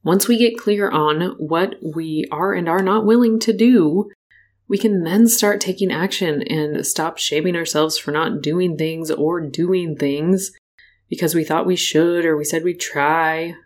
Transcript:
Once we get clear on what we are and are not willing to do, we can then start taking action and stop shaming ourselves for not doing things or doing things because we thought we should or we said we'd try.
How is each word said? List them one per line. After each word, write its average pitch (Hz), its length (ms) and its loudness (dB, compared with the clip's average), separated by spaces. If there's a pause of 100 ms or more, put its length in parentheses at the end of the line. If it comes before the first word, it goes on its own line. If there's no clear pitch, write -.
Once 180 240 2
we 233 100 4
get 233 180 2
clear 202 320 0
on 156 520 0
what 165 340 -2 (220)
we 156 360 -4
are 180 220 -2
and 175 160 -2
are 185 140 0
not 202 240 2
willing 226 320 4
to 226 120 0
do, 208 600 4 (560)
we 196 100 -2
can 196 260 2
then 202 240 6
start 208 320 2
taking 185 320 -2
action 160 520 -2
and 151 420 -4
stop 165 320 -4
shaming 156 380 -2
ourselves 160 420 0
for - 140 -6
not 147 320 -2
doing 170 340 0
things 160 320 -4
or 165 320 -2
doing 165 540 -2
things 156 560 0 (580)
because 160 240 -2
we 165 100 2
thought 165 220 -2
we 180 100 2
should 170 480 0
or 160 140 2
we 147 60 -4
said 160 200 -4
we'd 175 160 -2
try. 160 760 0 (100)